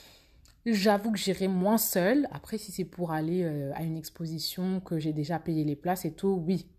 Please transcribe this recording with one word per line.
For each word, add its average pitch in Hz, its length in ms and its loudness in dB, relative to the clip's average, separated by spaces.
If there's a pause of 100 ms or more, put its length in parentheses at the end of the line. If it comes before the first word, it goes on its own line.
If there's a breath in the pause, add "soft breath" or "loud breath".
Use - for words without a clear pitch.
(640 loud breath)
j'avoue 208 460 4
que 202 80 0
j'irai 190 280 0
moins 190 300 4
seule. 214 540 4
Après, - 260 -8
si - 140 -12
c'est 185 120 -4
pour 165 280 -4
aller, 160 320 0
euh, 143 320 -2
à 160 80 -4
une 160 120 -2
exposition 165 840 -4
que 180 180 -4
j'ai 151 160 0
déjà 151 240 -2
payé 156 260 0
les 147 120 0
places 175 300 -2
et 156 80 -2
tout, 190 340 0
oui, 185 180 0 (140)